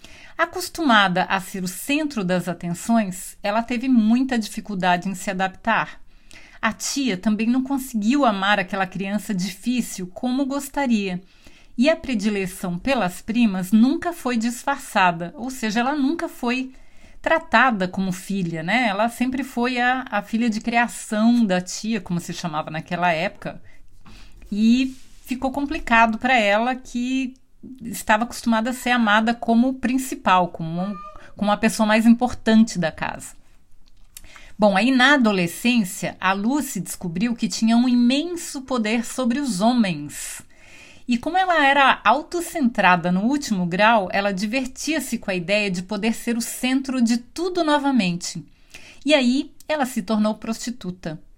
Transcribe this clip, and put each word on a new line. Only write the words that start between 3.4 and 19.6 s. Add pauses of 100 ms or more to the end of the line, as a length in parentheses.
ela
teve
muita
dificuldade
em
se
adaptar. (600)
A
tia
também
não
conseguiu
amar
aquela
criança
difícil
como
gostaria, (520)
e
a
predileção
pelas
primas
nunca
foi
disfarçada,
ou
seja,
ela
nunca
foi (480)
tratada
como
filha,
né?
Ela
sempre
foi